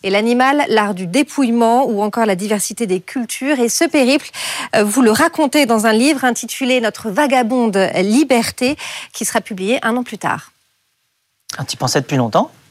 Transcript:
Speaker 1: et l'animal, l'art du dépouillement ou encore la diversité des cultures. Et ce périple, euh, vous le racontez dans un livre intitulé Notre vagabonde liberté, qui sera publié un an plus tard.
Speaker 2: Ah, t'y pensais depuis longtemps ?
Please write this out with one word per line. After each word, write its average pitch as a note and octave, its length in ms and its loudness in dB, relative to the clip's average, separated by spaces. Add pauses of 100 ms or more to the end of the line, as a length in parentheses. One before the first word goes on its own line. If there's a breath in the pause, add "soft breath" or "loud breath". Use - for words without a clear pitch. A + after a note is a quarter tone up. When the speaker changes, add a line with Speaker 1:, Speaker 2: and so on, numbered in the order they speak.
Speaker 1:
et F#3+ 80 -2
l'animal, B3 580 2
l'art G#3 260 0
du F3+ 120 -8
dépouillement A#3 800 2
ou G#3 160 -2
encore G#3+ 240 0
la G3 80 2
diversité G#3 540 -4
des F#3 100 0
cultures. C4 640 -4
Et A#3 80 2
ce - 160 0
périple, C#4+ 460 2 (440 loud breath)
euh, G#3+ 80 4
vous G#3 200 2
le A3 100 6
racontez D4+ 520 2
dans A3+ 220 2
un A3 60 4
livre B3+ 320 2
intitulé B3+ 560 0
Notre A3 280 -4
vagabonde A#3+ 680 0 (160)
liberté, B3 800 2 (360 loud breath)
qui - 120 -8
sera A3+ 160 -2
publié G3 440 -4
un A3+ 120 0
an B3 60 -2
plus A3+ 160 -12
tard. - 320 -6 (1040)
Speaker 2:
Ah, - 80 -8
t'y - 120 -10
pensais C3+ 240 -2
depuis C3+ 160 -4
longtemps ? C3 340 0 (200)